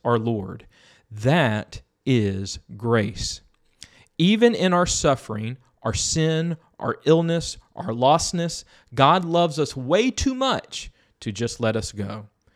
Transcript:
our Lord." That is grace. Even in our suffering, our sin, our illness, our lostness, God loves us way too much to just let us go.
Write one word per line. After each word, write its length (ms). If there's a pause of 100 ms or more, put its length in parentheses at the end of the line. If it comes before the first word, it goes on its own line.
our 120
Lord." 480 (460)
That 720 (240)
is 540 (180)
grace. 640 (760)
Even 380
in 160
our 140
suffering, 720 (260)
our 100
sin, 600 (240)
our 240
illness, 540 (180)
our 140
lostness, 760 (320)
God 300
loves 340
us 160
way 340
too 240
much 560 (300)
to 140
just 260
let 160
us 160
go. 380 (260)